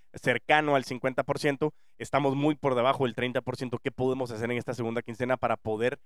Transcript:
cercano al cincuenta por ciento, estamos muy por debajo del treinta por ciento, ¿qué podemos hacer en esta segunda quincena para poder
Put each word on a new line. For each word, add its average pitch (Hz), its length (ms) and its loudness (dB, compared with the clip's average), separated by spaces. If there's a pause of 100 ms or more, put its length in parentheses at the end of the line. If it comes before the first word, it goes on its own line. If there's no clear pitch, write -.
(140)
cercano 147 640 2
al 131 80 2
cincuenta 131 400 -2
por 139 160 -4
ciento, 151 340 0 (240)
estamos 135 380 0
muy 147 200 2
por 131 200 0
debajo 131 300 2
del 113 100 -2
treinta 123 240 -2
por 123 160 -6
ciento, 120 240 -6
¿qué 131 120 -6
podemos 131 400 -2
hacer 117 200 -4
en 123 60 -2
esta 120 160 -6
segunda 117 280 -4
quincena 123 360 -2
para 113 180 0
poder 113 500 -2